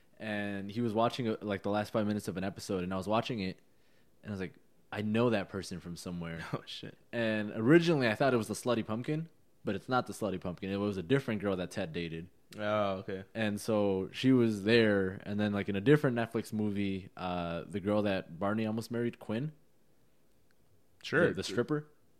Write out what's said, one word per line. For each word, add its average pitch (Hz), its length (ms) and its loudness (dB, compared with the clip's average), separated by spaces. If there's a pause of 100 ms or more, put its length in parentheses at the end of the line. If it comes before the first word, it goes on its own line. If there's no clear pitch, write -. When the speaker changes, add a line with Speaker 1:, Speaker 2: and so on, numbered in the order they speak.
(200)
Speaker 1:
And 101 500 -6
he 104 120 -6
was 117 120 0
watching, 117 360 2
uh, 110 120 -2
like, 101 220 -2
the 101 80 0
last 104 200 0
five 107 140 0
minutes 104 220 -2
of 92 100 -6
an 92 60 -4
episode, 95 400 -4
and 92 100 -4
I 95 40 -2
was 95 100 -4
watching 113 320 0
it, 92 180 -4 (640)
and - 80 -12
I 107 40 -6
was 95 60 -6
like, 90 140 -8 (380)
"I 101 100 -2
know 110 300 2
that 98 180 0
person 92 300 -8
from 85 180 -10
somewhere." 82 480 -8
Speaker 2:
<laughs> - 80 -10
Oh, - 140 -6
shit. - 280 -14 (160)
Speaker 1:
And 110 440 -2
originally, 147 520 6
I 110 60 2
thought 131 220 2
it - 20 6
was 104 120 -2
the 104 40 -4
Slutty 113 320 0
Pumpkin, 151 440 -4 (360)
but 113 80 -2
it's - 160 -8
not 127 160 0
the 101 80 -8
Slutty 95 260 -4
Pumpkin. 92 300 -6
It 101 100 -2
was 101 180 -2
a 95 60 -2
different 113 380 0
girl 98 140 0
that 90 160 -4
Ted 92 220 -4
dated. 85 340 -6 (320)
Speaker 2:
Oh, 104 400 0
okay. 95 240 -8 (100)
Speaker 1:
And 104 260 -2
so 101 520 2
she 131 200 4
was 113 300 6
there, 101 640 4
and 101 140 -2
then, 104 140 2
like, 101 160 0
in 101 60 0
a 98 60 -2
different 139 340 6
Netflix 113 380 -2
movie, 101 640 -2
uh, 87 500 -4
the 98 120 -6
girl 104 240 2
that 95 340 -2
Barney 107 300 0
almost 110 240 -4
married, 117 260 -2
Quinn? 135 340 -4 (1500)
Speaker 2:
Sure. 151 280 4
Speaker 1:
The, 98 40 0
the 92 100 -4
stripper? 147 440 -2 (320)